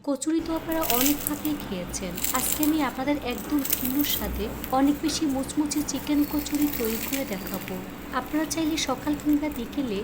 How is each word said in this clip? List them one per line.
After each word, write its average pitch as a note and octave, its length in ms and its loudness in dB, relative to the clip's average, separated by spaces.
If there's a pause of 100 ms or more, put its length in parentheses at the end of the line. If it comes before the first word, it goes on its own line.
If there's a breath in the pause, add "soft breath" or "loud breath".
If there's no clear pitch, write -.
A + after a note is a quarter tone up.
কচুরি D#4 380 0
তো E4 140 -4
আপনারা D#4+ 260 -2 (100)
অনেকভাবেই D4 680 2
খেয়েছেন, F3+ 520 -4 (200)
আজকে - 300 0
আমি D4+ 200 4
আপনাদের C4+ 420 0
একদম B3 340 -2 (100)
ভিন্ন C4 360 0
স্বাদে G3+ 400 -2 (260)
অনেক C#4 300 6
বেশি D#4 260 0
মুচমুচে C#4+ 560 0
চিকেন C#4+ 420 0
কচুরি D4 500 0
তৈরি A3+ 280 0
করে C4+ 220 0
দেখাবো। F#3+ 480 -4 (400)
আপনারা D4+ 320 0
চাইলে D#4 320 0
সকাল C4+ 380 0
কিংবা D4 340 2
বিকেলে A#3+ 540 -2